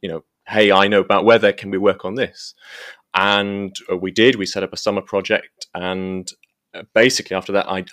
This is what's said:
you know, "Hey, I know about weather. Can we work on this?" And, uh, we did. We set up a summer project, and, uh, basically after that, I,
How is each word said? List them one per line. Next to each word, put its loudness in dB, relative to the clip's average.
you -10
know, -10
"Hey, 4
I 6
know 4
about 0
weather. 6
Can -12
we -2
work 0
on -8
this?" -8
And, -2
uh, -2
we -6
did. 4
We -6
set -6
up -6
a -12
summer -2
project, -4
and, -6
uh, -16
basically 2
after -6
that, -2
I, -6